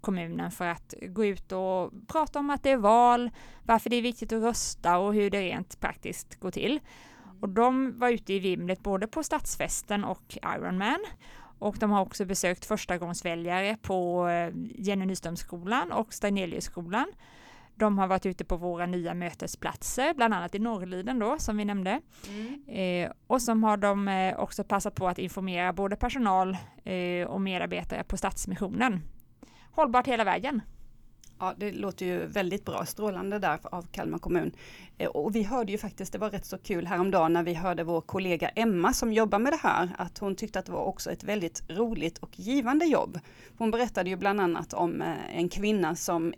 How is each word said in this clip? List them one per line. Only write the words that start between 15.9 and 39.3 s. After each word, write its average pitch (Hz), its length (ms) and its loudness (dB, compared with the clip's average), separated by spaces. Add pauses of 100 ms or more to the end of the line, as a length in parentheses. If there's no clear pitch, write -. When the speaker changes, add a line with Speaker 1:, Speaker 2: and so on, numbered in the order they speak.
Speaker 1:
och 220 220 -2
Stagneliusskolan. 190 920 -2 (720)
De 208 220 4
har 190 100 4
varit 190 180 2
ute 185 200 -2
på 185 120 0
våra 175 280 -2
nya 175 280 -2
mötesplatser, - 1000 -2
bland 233 200 4
annat 175 220 -2
i 202 40 -2
Norrliden 202 600 -2
då, 240 200 0
som 214 180 -2
vi 208 80 0
nämnde. 202 360 0 (280)
Speaker 2:
Mm. 233 380 -8
Speaker 1:
Eh, 180 440 -2 (160)
och 254 140 4
som 226 220 4
har 214 140 4
de, 202 300 2
eh, 190 320 2
också 202 240 -4
passat - 320 0
på 190 120 0
att 180 120 0
informera 185 540 -2
både 196 220 0
personal, 196 600 2 (260)
eh, 175 440 -2
och 196 140 -4
medarbetare 175 640 -2
på - 140 -4
Stadsmissionen. 196 840 -2 (680)
Hållbart 247 360 4
hela 233 160 2
vägen. 202 380 0 (840)
Speaker 2:
Ja, 185 140 -2
det 202 140 -4
låter 185 340 -6
ju 175 200 -2
väldigt 180 400 -2
bra. - 200 -4
Strålande 202 540 -4
där 165 240 0
av 175 280 -8
Kalmar 160 280 -4
kommun. 170 320 0 (460)
Eh, 170 120 -2
och 196 260 -2
vi 226 80 4
hörde 220 280 0
ju 208 60 -2
faktiskt, 196 360 -8
det 202 60 -6
var 208 100 -2
rätt 196 160 -6
så - 120 -8
kul 175 300 -4
häromdagen 180 460 4
när 170 100 4
vi 170 100 0
hörde 170 300 0
vår 165 180 0
kollega 175 480 0
Emma 214 440 4
som 226 200 2
jobbar 214 260 4